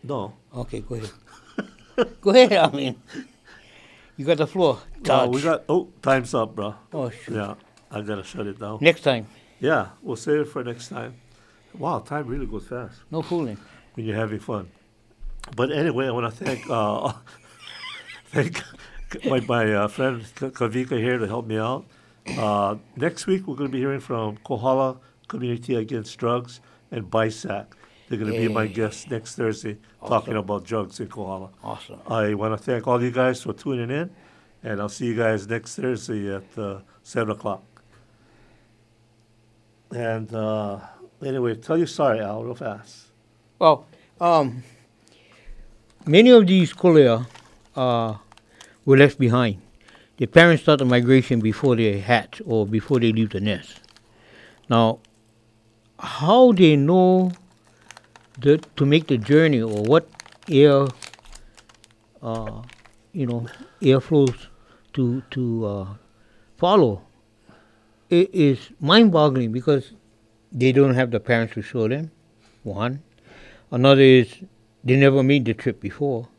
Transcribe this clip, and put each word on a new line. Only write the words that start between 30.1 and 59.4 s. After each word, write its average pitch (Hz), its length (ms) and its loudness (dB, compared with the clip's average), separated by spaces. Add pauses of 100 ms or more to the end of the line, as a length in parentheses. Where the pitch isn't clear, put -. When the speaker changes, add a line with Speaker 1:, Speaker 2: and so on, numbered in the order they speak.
Speaker 1:
talking 113 220 -4
about 101 300 -6
drugs 107 340 -8
in 107 80 -10
Kohala. 95 420 -14 (140)
Speaker 2:
Awesome. - 420 -16
Speaker 1:
I 107 300 -2
wanna 107 220 -4
thank 117 280 -6
all 123 160 0
you 123 80 -2
guys 127 320 -2
for 117 120 -10
tuning 120 360 -8
in, 165 220 -6 (500)
and 110 180 -8
I'll 101 100 -6
see 123 180 -8
you 117 80 -4
guys 110 320 -2
next 113 300 -10
Thursday 110 580 -8
at, 95 80 -12 (140)
uh, 98 240 -10 (200)
seven 113 300 -6
o'clock. 104 320 -8 (2250)
And, 113 380 -6
uh, 107 460 -6 (440)
anyway, 127 320 -4
tell 156 220 -4
your 170 100 -2
sorry, 123 320 0
Al, 107 240 -8
real 120 120 -10
fast. - 520 -14 (520)
Speaker 2:
Well, 156 260 2 (340)
um, 147 440 0 (1400)
many 208 260 8
of 226 160 10
these 180 260 2
Kolea, 127 540 4 (480)
uh, 117 400 -2 (720)
were 135 120 6
left 139 220 6
behind. 120 420 2 (560)
The 123 100 -2
parents 165 360 6
start 147 160 4
the 135 60 0
migration 123 540 4
before 110 360 2
they 107 240 0
hatch 107 460 -2
or 113 220 -2
before 110 320 -2
they 117 120 2
leave 110 200 -2
the 98 80 -6
nest. 101 400 -6 (880)
Now, 113 300 4 (1000)
how 240 520 4
they 180 240 8
know 185 560 4 (1080)
the, 143 180 4 (180)
to 139 100 0
make 156 220 2
the 131 100 0
journey 139 440 2